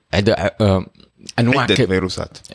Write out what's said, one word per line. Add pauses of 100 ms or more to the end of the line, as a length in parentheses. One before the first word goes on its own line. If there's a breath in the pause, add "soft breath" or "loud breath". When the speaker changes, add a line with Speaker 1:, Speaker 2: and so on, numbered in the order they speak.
(140)
Speaker 1:
عدة،
آه، (520)
أنواع
Speaker 2:
عدة
Speaker 1:
ك-،
Speaker 2:
فيروسات. (160)